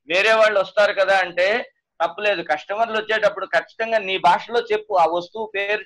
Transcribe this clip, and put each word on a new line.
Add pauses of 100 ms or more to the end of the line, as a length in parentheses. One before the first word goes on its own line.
వేరే
వాళ్ళు
వస్తారు
కదా"
అంటే, (320)
తప్పులేదు.
కస్టమర్లు
వచ్చేటప్పుడు
ఖచ్చితంగా
నీ
భాషలో
చెప్పు,
ఆ
వస్తువు
పేరు